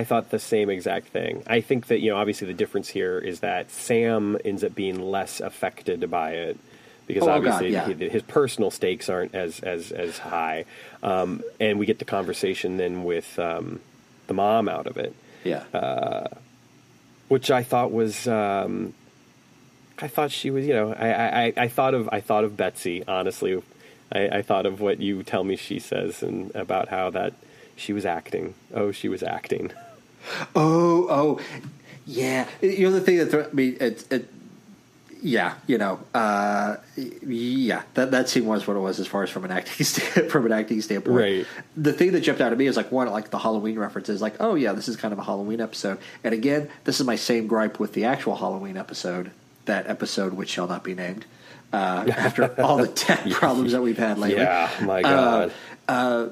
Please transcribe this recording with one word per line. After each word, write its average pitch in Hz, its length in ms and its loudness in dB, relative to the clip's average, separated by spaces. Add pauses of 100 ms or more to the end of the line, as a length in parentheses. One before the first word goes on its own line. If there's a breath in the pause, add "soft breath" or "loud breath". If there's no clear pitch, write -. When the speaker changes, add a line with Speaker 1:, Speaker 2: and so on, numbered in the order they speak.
Speaker 1:
I 117 40 0
thought 113 260 0
the 110 100 0
same 104 300 2
exact 92 380 -2
thing. 82 380 -4
I 117 140 2
think 123 260 0
that, 117 140 2
you 110 100 2
know, 101 60 2
obviously 104 320 0
the 92 60 -6
difference 98 340 -2
here 92 300 -2
is 87 220 -6
that 90 300 -2
Sam 113 720 2
ends 101 200 -2
up 92 100 -2
being 95 260 -4
less 95 400 -4
affected 90 680 -4
by 82 220 -2
it 82 260 -6 (480 loud breath)
because 95 160 0
Speaker 2:
Oh, 170 40 6
God, 185 100 6
Speaker 1:
obviously 120 360 2
Speaker 2:
yeah. 90 140 0
Speaker 1:
he, 90 220 -4
his 113 140 0
personal 123 500 2
stakes - 360 -2
aren't 90 280 -2
as, 87 240 -4
as, 85 320 -6
as 85 260 -6
high. 82 460 -4 (360 loud breath)
Um, 92 440 -2 (160)
and 107 180 4
we 104 80 0
get 107 140 2
the - 40 -10
conversation 92 720 -2
then 90 280 -2
with, 85 340 -2
um, 85 400 -4 (480)
the - 80 -2
mom 104 340 4
out 78 200 -4
of - 80 -8
it. - 180 -4 (300 loud breath)
Speaker 2:
Yeah. - 180 -2 (100)
Speaker 1:
Uh, - 540 -2 (1000)
which 135 240 4
I 123 100 4
thought 123 300 2
was, 110 340 0
um, 98 680 0 (1040)
I 151 100 -8
thought 143 240 0
she - 180 -4
was, 135 160 0
you 147 80 4
know, 110 180 2
I, 113 160 0
I, 113 360 2
I, 117 120 2
I 120 120 2
thought 131 260 2
of, 113 160 0
I 104 100 -2
thought 107 240 2
of 104 120 -2
Betsy, 92 500 -4
honestly. 92 560 -2 (480 loud breath)
I, 101 280 0
I 104 40 0
thought 95 220 2
of 98 160 -2
what 101 200 2
you 95 220 -2
tell 92 220 -2
me 95 120 0
she - 220 -6
says - 440 -6
and 95 320 -6
about 95 340 -2
how 95 220 -2
that 95 240 -4 (420 loud breath)
she - 160 -6
was 101 140 -2
acting. 87 480 -4 (180)
Oh, 107 180 0
she 101 180 -6
was 92 140 -4
acting. 90 480 -4 (840 loud breath)
Speaker 2:
Oh, 170 540 6
oh, 143 300 2 (680 loud breath)
yeah. 131 400 -2 (140)
You 190 240 4
know, 185 80 6
the 190 80 4
thing 180 180 2
that 151 120 2
thro-, 147 200 0
I - 40 -8
mean, 131 260 2
it, 117 300 -2
it, 127 180 -2 (920)
yeah, 107 340 0 (120)
you 120 120 4
know, 98 220 -2 (140)
uh, 104 640 2 (200)
yeah, 127 840 -2 (120)
that, 131 180 2
that 127 160 4
scene 120 180 2
was 107 200 0
what 101 100 0
it 98 40 0
was 95 200 0
as 92 60 -4
far 98 180 -2
as 92 60 -4
from 92 140 -8
an 92 60 -6
acting - 340 -4
<laughs> - 0 -
sta-, - 440 0
from 127 180 2
an 110 60 2
acting 110 280 0
standpoint. 107 360 2
Speaker 1:
Right. 98 300 2 (300 loud breath)
Speaker 2:
The 147 160 4
thing 180 200 4
that 175 80 4
jumped 143 200 2
out 120 120 4
at 117 60 2
me 135 80 6
is, 123 100 2
like, 107 140 0
one, 127 200 2
like, 104 200 -4
the 101 80 -4
Halloween 110 400 0
references, 101 440 -4
like, 107 180 -2
oh, 220 140 2
yeah, 127 180 2
this 101 160 -6
is 113 80 -4
kind 110 160 -4
of 98 60 -6
a 95 60 -8
Halloween 104 360 -4
episode. 101 380 -4 (260 loud breath)
And 113 80 0
again, 143 380 2 (140)
this 135 160 0
is 139 60 0
my 117 100 2
same 113 300 0
gripe 110 320 0
with 104 140 -4
the 101 120 0
actual 120 320 0
Halloween 95 400 -6
episode, 90 560 -6 (340)
that 98 200 0
episode 98 460 -2
which 92 160 -6
shall 90 200 -4
not 87 140 -6
be 92 120 -6
named, 92 300 -8 (480 loud breath)
uh, 95 340 0
Speaker 1:
<laughs> 117 100 2
Speaker 2:
after 123 440 2
all 135 180 6
the 120 100 4
tech - 420 0
Speaker 1:
<laughs> - 0 -
Speaker 2:
problems 127 420 2
that 123 100 2
we've 113 160 2
had 107 200 0
lately. 101 200 2
Speaker 1:
Yeah, 87 320 4 (120)
my 95 180 2
Speaker 2:
Uh, - 20 2
Speaker 1:
God. 120 500 4 (360 loud breath)
Speaker 2:
uh, 123 440 2